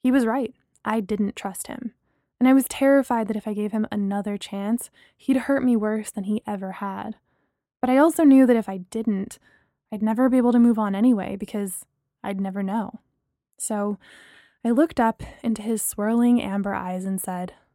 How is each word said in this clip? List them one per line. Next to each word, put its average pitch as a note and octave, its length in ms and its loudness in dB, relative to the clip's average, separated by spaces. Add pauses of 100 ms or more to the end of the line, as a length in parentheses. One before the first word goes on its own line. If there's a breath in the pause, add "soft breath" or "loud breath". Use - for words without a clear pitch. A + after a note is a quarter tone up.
He B3+ 80 0
was B3+ 160 4
right. A#3 300 -4 (280)
I A3 160 -2
didn't G3+ 360 -4
trust - 320 -10
him. - 260 -12 (460)
And B3+ 80 4
I C4 60 8
was C4+ 140 6
terrified C4 600 2
that G#3+ 80 -4
if G#3 120 -6
I G#3+ 60 -4
gave G#3 180 -4
him G#3+ 200 -2
another G3+ 460 -4
chance, G3+ 520 -4 (260 soft breath)
he'd C4+ 220 0
hurt C4+ 260 0
me B3 120 2
worse G#3+ 360 -2
than G3+ 120 -8
he G#3 240 -4
ever F#3+ 260 -8
had. G3+ 440 -10 (640)
But B3 80 -2
I C4 80 4
also D#4+ 260 4
knew C4+ 220 8
that A#3+ 100 4
if A3 140 -2
I G3 80 -10
didn't, G3+ 600 -6 (540)
I'd G#3 120 -6
never A3+ 260 2
be B3+ 80 4
able A#3+ 140 4
to A#3+ 80 6
move A#3 200 6
on G3+ 160 -2
anyway, G#3 400 2
because G3+ 500 -8 (380)
I'd G3 180 -4
never G3 220 -4
know. G3 360 -6 (580)
So G#3 400 -4 (680 soft breath)
I A#3 80 0
looked C#4+ 280 2
up A3+ 240 0 (200)
into A3 180 -2
his G#3+ 200 -4
swirling A#3 600 2
amber G3 320 -4
eyes F#3 320 -6
and F#3+ 160 -4
said F3+ 320 -8 (220)